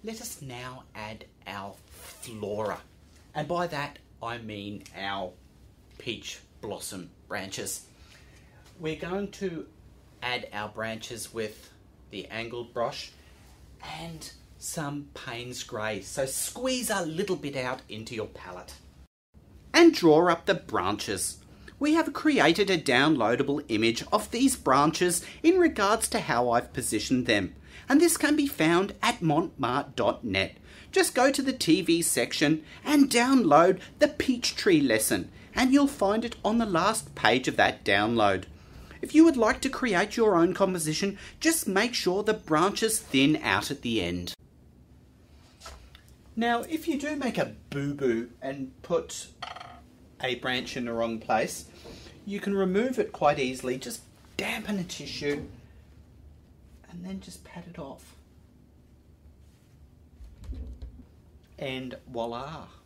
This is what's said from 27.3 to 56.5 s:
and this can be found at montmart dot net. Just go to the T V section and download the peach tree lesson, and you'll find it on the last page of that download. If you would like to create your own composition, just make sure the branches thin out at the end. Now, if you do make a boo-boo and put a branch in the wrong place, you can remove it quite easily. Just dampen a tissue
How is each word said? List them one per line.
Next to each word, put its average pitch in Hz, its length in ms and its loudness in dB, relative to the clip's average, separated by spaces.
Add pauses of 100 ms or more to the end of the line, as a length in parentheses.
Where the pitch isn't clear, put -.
and 277 120 6
this 330 160 4
can 294 180 2
be 302 120 2
found 175 560 2
at 233 180 0
montmart 143 760 0
dot 113 300 0
net. 95 320 -2 (340)
Just - 240 2
go 254 160 4
to 277 120 -2
the 269 100 -2
T 180 300 2
V 165 180 2
section 156 640 0 (180)
and 285 280 4
download 190 680 6 (180)
the 294 100 6
peach - 480 -2
tree 170 240 4
lesson, 110 500 2 (240)
and 254 160 2
you'll 285 160 6
find 220 380 0
it 233 180 -8
on 214 140 2
the 233 80 2
last 196 500 0
page 123 320 4
of 143 100 0
that - 280 2
download. 104 600 2 (580)
If - 120 -8
you 311 100 10
would 320 120 6
like 233 240 2
to - 80 -2
create 208 480 0
your 220 180 4
own 175 200 4
composition, 185 640 0 (200)
just 330 300 0
make 214 240 0
sure 185 300 0
the 214 100 0
branches 196 640 0
thin 139 380 4
out 104 340 0
at 139 120 -8
the 117 180 -2
end. 87 320 -4 (2000)
Now, 233 280 0
if 320 260 -6
you 294 100 -2
do 302 180 -4
make 262 200 -4
a 131 180 -2 (140)
boo-boo 139 600 -2 (100)
and 135 320 -8 (100)
put - 460 -4 (920)
a 127 140 -2
branch 127 400 -6
in 123 100 -4
the 117 60 -6
wrong 113 260 -2
place, 117 480 -2 (580)
you 202 160 -6
can 202 160 -2
remove 202 420 0
it - 140 -2
quite 147 260 2
easily. 127 400 -4
Just - 220 -10 (360)
dampen 214 420 -6
a 175 60 -4
tissue 143 600 -6 (1500)